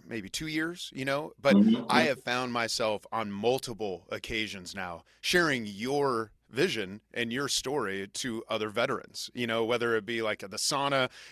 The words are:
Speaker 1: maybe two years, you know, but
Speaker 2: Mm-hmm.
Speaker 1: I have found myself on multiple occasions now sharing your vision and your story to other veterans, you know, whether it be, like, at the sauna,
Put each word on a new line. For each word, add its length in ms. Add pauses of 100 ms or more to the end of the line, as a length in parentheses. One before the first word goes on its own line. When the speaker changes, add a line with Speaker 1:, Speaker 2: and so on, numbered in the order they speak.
Speaker 1:
maybe 220
two 200
years, 460
you 120
know, 260 (100)
but 140
Speaker 2:
Mm-hmm. 340
Speaker 1:
I 140
have 180
found 300
myself 600
on 200
multiple 800
occasions 640
now 280 (180)
sharing 440
your 640 (180)
vision 520 (120)
and 200
your 140
story 640
to 340
other 220
veterans, 640
you 140
know, 160
whether 320
it 100
be, 160
like, 220
at 80
the 60
sauna, 520 (220)